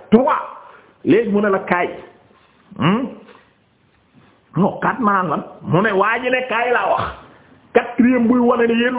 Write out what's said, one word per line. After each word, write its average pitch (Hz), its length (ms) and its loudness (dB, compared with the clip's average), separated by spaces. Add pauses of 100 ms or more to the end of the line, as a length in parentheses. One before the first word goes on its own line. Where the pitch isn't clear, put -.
(120)
trois, 269 280 4 (640)
léegi 208 280 2
mu 202 100 0
ne 214 80 0
la 196 100 0
kaay, 180 300 -2 (880)
hmm? 208 300 0 (1500)
Non, - 240 0
quatre 226 200 -2
maanaam 196 280 0
lan, 143 140 -4 (180)
mu 165 200 0
ne 220 100 0
waa 208 300 0
ji 254 80 -2
ne 254 200 0
kaay 240 220 -2
laa 202 180 0
wax, - 140 0 (680)
quatrième 240 540 2
buy 247 120 2
wane 240 280 2
ne 233 60 2
yéen 240 260 0